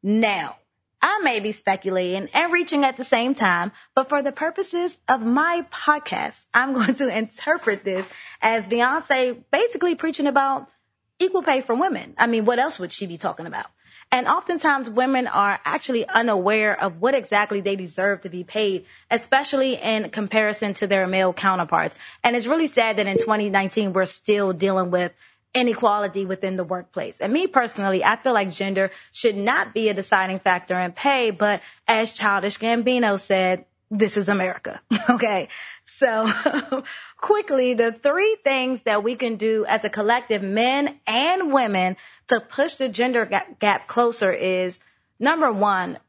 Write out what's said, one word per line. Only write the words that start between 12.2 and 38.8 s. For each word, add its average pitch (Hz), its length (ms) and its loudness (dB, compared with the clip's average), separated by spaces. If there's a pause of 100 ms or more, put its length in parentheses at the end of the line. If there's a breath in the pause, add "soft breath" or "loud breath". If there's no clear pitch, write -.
mean, 226 160 0
what 240 160 4
else 285 180 0
would 180 140 -8
she - 140 -8
be 170 120 -10
talking 170 280 -6
about? - 220 -10 (440 loud breath)
And 254 160 0
oftentimes 294 600 0
women 254 380 0
are 202 360 0
actually 254 420 -2
unaware 214 720 2
of 175 220 -4
what 247 160 0
exactly 208 460 -2
they 196 160 -2
deserve 185 440 -4
to 185 80 -12
be 175 140 -10
paid, 196 420 -4 (240 loud breath)
especially 262 680 0
in 214 340 -2
comparison 214 640 0
to 196 140 -4
their 190 200 2
male 185 240 2
counterparts. 180 640 0 (260 loud breath)
And 240 140 4
it's 226 120 -2
really 311 200 2
sad 226 300 2
that 202 100 0
in 196 100 0
twenty 214 320 0
nineteen 196 440 0
we're 185 120 2
still 202 460 0
dealing 185 400 0
with 180 220 0 (400 soft breath)
inequality 208 720 2
within 190 320 -4
the 180 80 -2
workplace. 175 560 -8
And 196 100 -2
me 339 160 0
personally, 214 560 -2
I 220 140 2
feel 254 160 -2
like 202 180 0
gender 196 400 -4 (220 loud breath)
should 214 240 -2
not 208 360 -2
be 220 140 0
a 208 60 0
deciding 190 460 0
factor 185 380 0
in 180 140 -2
pay, 247 400 0
but 202 300 0 (260 loud breath)
as 220 240 2
Childish 202 480 -2
Gambino 233 580 0
said, 185 460 0 (260)
"This 208 280 0
is 202 100 -2
America." 185 540 -4 (100)
<laughs> 214 180 -2
Okay. 214 380 2 (400 loud breath)
So 240 960 0 (200 loud breath)
<laughs> - 140 -20
quickly, 269 580 2
the 233 160 2
three 359 520 0
things 262 380 0